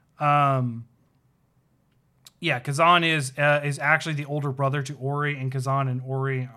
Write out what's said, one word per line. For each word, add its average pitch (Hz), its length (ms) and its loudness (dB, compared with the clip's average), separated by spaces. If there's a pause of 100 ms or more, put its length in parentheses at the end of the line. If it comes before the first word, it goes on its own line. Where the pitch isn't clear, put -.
(200)
Um, 135 640 2 (1500)
yeah, 143 200 -2
Kazan 165 440 4
is, 156 340 0
uh, 147 260 4
is 143 160 -4
actually 156 360 0
the 147 100 -6
older 143 260 -4
brother 139 320 0
to 143 120 -10
Ori, 143 420 -2
and 131 140 -4
Kazan 135 360 -2
and 127 180 -4
Ori 131 520 -4